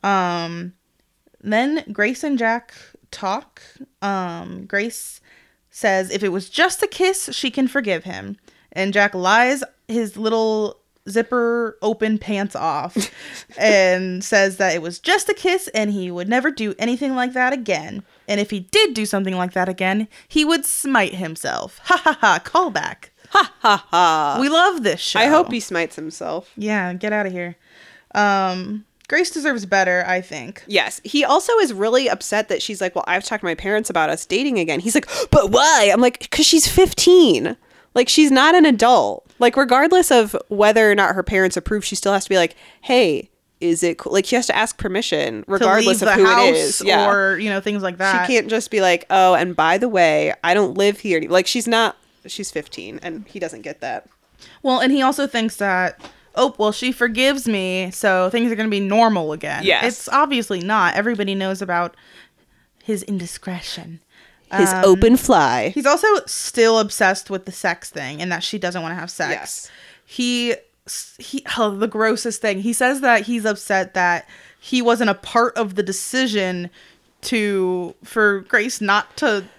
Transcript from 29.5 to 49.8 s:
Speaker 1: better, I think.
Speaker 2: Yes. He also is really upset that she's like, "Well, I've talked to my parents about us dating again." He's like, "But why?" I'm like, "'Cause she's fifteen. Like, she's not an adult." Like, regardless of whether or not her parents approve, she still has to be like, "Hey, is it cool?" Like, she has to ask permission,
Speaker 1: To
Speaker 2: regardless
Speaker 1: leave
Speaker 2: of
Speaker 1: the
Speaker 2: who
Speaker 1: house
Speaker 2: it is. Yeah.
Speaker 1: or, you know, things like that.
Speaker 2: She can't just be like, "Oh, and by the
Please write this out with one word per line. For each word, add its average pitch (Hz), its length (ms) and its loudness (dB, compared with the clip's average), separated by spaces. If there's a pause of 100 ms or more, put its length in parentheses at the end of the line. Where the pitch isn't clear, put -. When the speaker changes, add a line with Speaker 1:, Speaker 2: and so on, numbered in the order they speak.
Speaker 1:
better, 180 420 0
I 185 140 -2
think. 156 460 -14
Speaker 2:
Yes. 180 360 -2
He 285 220 0
also 370 340 2
is 285 140 0
really 226 360 0
upset 214 400 -4
that 185 120 -4
she's 202 180 -8
like, 185 160 -4
"Well, - 120 -4
I've 185 180 -2
talked 214 160 -6
to - 40 -8
my 170 100 -2
parents 214 340 -4
about 160 200 0
us 160 160 -6
dating 247 340 -2
again." 160 200 -2
He's 202 160 -4
like, - 140 -2 (220)
"But 208 180 4
why?" 262 420 4
I'm 220 80 4
like, 247 300 0
"'Cause 311 160 0
she's 320 220 4
fifteen. 339 880 4 (360)
Like, 247 140 4
she's 302 240 4
not 285 240 6
an 339 100 8
adult." 226 600 4 (140)
Like, 240 180 4
regardless 285 540 4
of 226 240 4 (120)
whether 214 420 4
or 208 60 4
not 196 200 2
her 185 80 -4
parents 190 340 0
approve, 208 260 -4
she - 120 -8
still 196 180 -2
has 190 100 0
to - 60 -12
be 190 80 2
like, 170 180 0 (260)
"Hey, 208 480 2 (300)
is 170 240 0
it 165 140 0
cool?" - 160 -8
Like, 190 120 2
she - 120 0
has 247 100 -2
to - 80 -4
ask - 220 -2
permission, 151 640 -4
Speaker 1:
To - 80 -8
Speaker 2:
regardless 214 500 2
Speaker 1:
leave 202 80 2
Speaker 2:
of 196 80 4
Speaker 1:
the 196 60 6
Speaker 2:
who - 60 6
Speaker 1:
house 240 180 6
Speaker 2:
it 165 80 4
is. 160 300 0
Yeah. 185 240 4
Speaker 1:
or, 196 280 2
you 208 120 -2
know, 196 100 -2
things 208 240 -4
like 180 140 -4
that. 185 300 0
Speaker 2:
She 262 60 0
can't 233 160 2
just 226 220 -4
be 214 100 0
like, 180 280 2
"Oh, 185 240 6
and 175 240 0
by 165 200 4
the 240 120 0